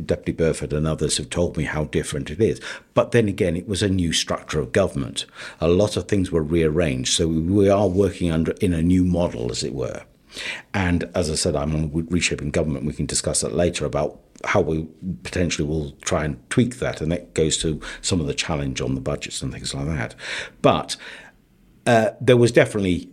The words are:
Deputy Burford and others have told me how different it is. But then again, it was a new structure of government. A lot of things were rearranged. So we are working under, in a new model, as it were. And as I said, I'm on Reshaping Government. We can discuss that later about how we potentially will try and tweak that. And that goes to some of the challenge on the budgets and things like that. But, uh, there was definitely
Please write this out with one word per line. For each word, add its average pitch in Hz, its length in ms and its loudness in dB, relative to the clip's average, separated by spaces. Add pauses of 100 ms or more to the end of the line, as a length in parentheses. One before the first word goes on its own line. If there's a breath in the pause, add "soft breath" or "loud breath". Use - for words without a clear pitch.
Deputy - 280 -2
Burford 76 420 -2
and 76 140 0
others 78 300 0
have 73 120 -6
told 87 260 -2
me 80 100 -2
how 76 200 -2
different 73 460 -4
it 82 100 -4
is. 101 180 2 (360 loud breath)
But - 160 2
then 113 160 4
again, 92 280 0
it 90 120 -6
was 101 160 -2
a 101 60 2
new 90 220 2
structure - 480 -2
of 64 120 -4
government. 71 560 0 (340 loud breath)
A 80 60 4
lot 92 280 4
of 90 120 -4
things 98 240 2
were 82 100 2
rearranged. 78 720 2
So 85 140 2
we 90 420 4
are 101 180 4
working 90 440 2
under, 80 220 2
in 90 200 0
a 80 80 0
new 90 240 6
model, 85 460 0
as - 120 -4
it 62 100 -4
were. 62 300 -6 (720 loud breath)
And 87 400 0
as 87 160 0
I 78 60 -2
said, 78 200 0
I'm 71 200 0
on 78 340 -2
Reshaping 76 400 -2
Government. 78 360 -2
We 76 80 -2
can 76 120 -4
discuss - 360 -2
that - 120 -4
later 82 320 0
about 73 340 -2 (260)
how 104 160 2
we 80 260 -2 (360)
potentially 85 440 -2
will 76 240 -4 (100)
try 78 240 -2
and 71 120 -4 (120)
tweak - 300 0
that. - 220 -6
And 80 100 -2
that - 240 -6
goes 78 240 2
to 76 200 -2 (220 loud breath)
some 92 180 -2
of 76 60 -2
the 71 80 -4
challenge 71 480 -4
on 65 140 -2
the 65 60 -6
budgets 71 420 -6
and 65 100 -6
things 64 220 -8
like 69 100 -6
that. 117 300 -4 (480 loud breath)
But, 92 340 2 (880 loud breath)
uh, 113 320 4
there 123 160 6
was 120 160 6
definitely 98 600 2